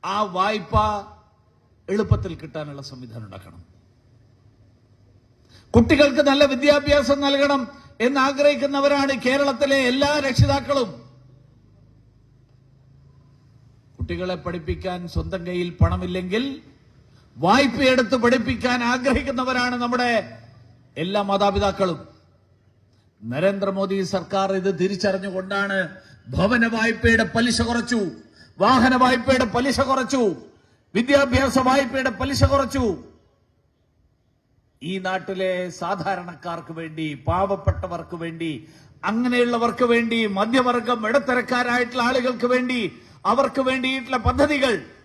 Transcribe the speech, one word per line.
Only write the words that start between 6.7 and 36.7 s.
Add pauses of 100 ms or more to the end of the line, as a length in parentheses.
നൽകണം (320)
എന്ന്
ആഗ്രഹിക്കുന്നവരാണ് (140)
കേരളത്തിലെ
എല്ലാ
രക്ഷിതാക്കളും. (3000)
കുട്ടികളെ
പഠിപ്പിക്കാൻ
സ്വന്തം
കയ്യിൽ
പണമില്ലെങ്കിൽ (760)
വായ്പയെടുത്ത്
പഠിപ്പിക്കാൻ
ആഗ്രഹിക്കുന്നവരാണ്
നമ്മുടെ (580)
എല്ലാ
മാതാപിതാക്കളും. (1160)
നരേന്ദ്രമോദി
സർക്കാർ
ഇത്
തിരിച്ചറിഞ്ഞുകൊണ്ടാണ് (400)
ഭവന
വായ്പയുടെ
പലിശ
കുറച്ചു, (580)
വാഹന
വായ്പയുടെ
പലിശ
കുറച്ചു, (580)
വിദ്യാഭ്യാസ
വായ്പയുടെ
പലിശ
കുറച്ചു. (1800)
ഈ
നാട്ടിലെ
സാധാരണക്കാർക്ക്